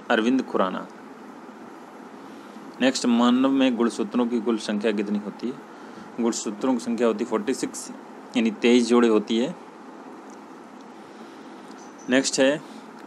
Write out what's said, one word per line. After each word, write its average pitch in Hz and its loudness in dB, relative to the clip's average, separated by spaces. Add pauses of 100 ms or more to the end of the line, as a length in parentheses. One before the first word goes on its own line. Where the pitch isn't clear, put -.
(100)
अरविंद 120 4
खुराना। 92 0 (1900)
Next, 131 2
मानव 123 4
में 131 4
गुणसूत्रों 117 0
की 117 0
कुल 110 2
संख्या 107 0
कितनी 104 0
होती 101 -6
है? 135 -6 (640)
गुणसूत्रों 117 0
की 120 2
संख्या 117 0
होती 107 2
है 113 -6
फ़ोर्टी 110 0
सिक्स, - -6 (440)
यानी 113 4
तेईस 117 6
जोड़े 120 8
होती 107 4
है। 147 -2 (2500)
Next 131 2
है, 143 4 (460)